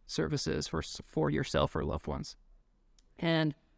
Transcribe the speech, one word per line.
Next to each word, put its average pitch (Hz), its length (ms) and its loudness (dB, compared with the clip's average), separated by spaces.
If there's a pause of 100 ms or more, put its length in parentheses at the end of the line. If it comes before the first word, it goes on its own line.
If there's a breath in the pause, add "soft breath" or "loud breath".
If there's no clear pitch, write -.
services 156 640 0
for 160 120 -2
s-, - 260 -8
for 151 240 0
yourself 143 440 2
or - 100 0
loved - 220 -4
ones. - 300 -6 (840)
And 160 360 2 (240)